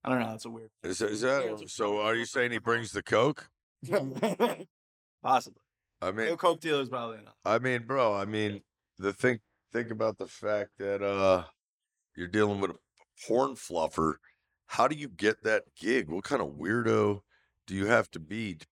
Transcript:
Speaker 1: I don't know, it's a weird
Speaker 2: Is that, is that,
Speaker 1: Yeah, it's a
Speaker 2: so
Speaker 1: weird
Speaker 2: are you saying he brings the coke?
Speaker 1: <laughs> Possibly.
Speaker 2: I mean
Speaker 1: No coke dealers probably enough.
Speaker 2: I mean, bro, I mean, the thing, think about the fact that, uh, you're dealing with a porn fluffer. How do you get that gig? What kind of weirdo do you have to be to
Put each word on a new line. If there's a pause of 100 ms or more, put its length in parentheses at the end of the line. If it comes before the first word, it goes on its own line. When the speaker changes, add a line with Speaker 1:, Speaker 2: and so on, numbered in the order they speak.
Speaker 1:
I
don't
know,
it's
a
weird (140)
Speaker 2:
Is
that,
is
that,
Speaker 1:
Yeah,
it's
a
Speaker 2:
so
Speaker 1:
weird
Speaker 2:
are
you
saying
he
brings
the
coke? (340)
Speaker 1:
<laughs> (1300)
Possibly. (400)
Speaker 2:
I
mean
Speaker 1:
No
coke
dealers
probably
enough. (120)
Speaker 2:
I
mean,
bro,
I
mean, (380)
the
thing, (320)
think
about
the
fact
that,
uh, (720)
you're
dealing
with
a (500)
porn
fluffer. (520)
How
do
you
get
that (140)
gig?
What
kind
of
weirdo (460)
do
you
have
to
be
to (140)